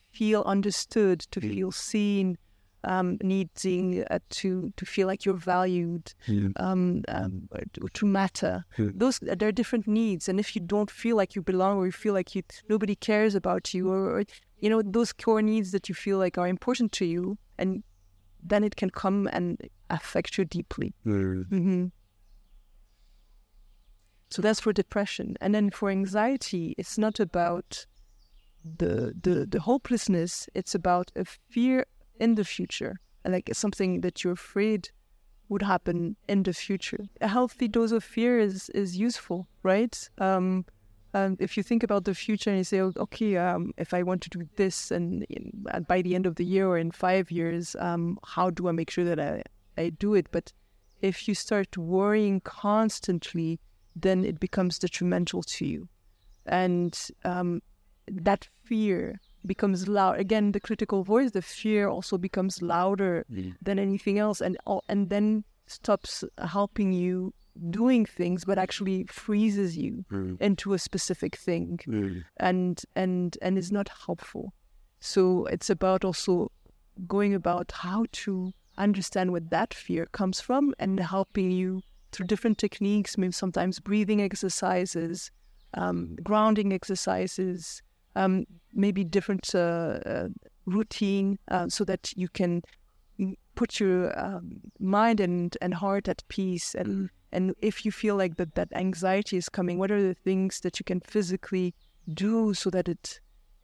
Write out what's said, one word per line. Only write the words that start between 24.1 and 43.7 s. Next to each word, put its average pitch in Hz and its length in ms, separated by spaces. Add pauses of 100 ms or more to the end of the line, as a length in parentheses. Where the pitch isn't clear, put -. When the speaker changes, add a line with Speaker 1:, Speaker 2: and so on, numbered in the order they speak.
Speaker 1:
So - 100
that's 208 200
for 214 120
depression. - 680
And 202 140
then 208 160
for 196 200
anxiety, 196 880
it's - 180
not 214 240
about 175 640 (920)
the, - 420
the, 175 240
the 190 160
hopelessness, 196 920
it's - 200
about 180 420
a 185 80
fear 254 600 (360)
in 233 160
the 208 80
future, - 560 (240)
and, 185 100
like, - 180
something 185 500
that 180 200
you're 180 120
afraid 208 560 (580)
would 202 140
happen 175 540 (120)
in 196 160
the 180 80
future. - 480 (200)
A 220 80
healthy 247 380
dose 226 260
of 226 120
fear 240 340
is, 196 320
is 185 260
useful, 185 520 (160)
right? 190 440 (100)
Um, 185 460 (480)
um, 196 280
if - 160
you 202 80
think 226 180
about 202 220
the 196 100
future 214 360
and 196 80
you 185 60
say, 190 160
Oh, 190 160
okay, 208 400
um, 175 420